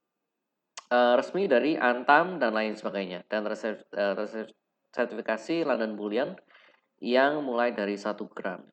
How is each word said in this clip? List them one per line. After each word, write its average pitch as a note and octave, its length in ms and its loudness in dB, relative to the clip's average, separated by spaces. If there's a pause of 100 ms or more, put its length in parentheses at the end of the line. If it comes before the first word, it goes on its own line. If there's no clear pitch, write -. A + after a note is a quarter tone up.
(960)
eh, B2 240 6
resmi F3+ 320 -2
dari C#3+ 240 4
Antam C#3+ 640 4
dan A#2 160 2
lain A2 240 -2
sebagainya. F#2 520 -6
Dan G#2+ 160 -2
terser-, G#2+ 480 -6
eh, G2+ 200 0
terser-, G#2+ 400 -8 (360)
sertifikasi A2+ 720 -4
London A2+ 320 -2
Bullion G#2+ 400 -4 (640)
yang C#3 480 2
mulai A#2+ 240 0
dari G#2 240 -4
satu G#2 320 -6
gram. - 460 -10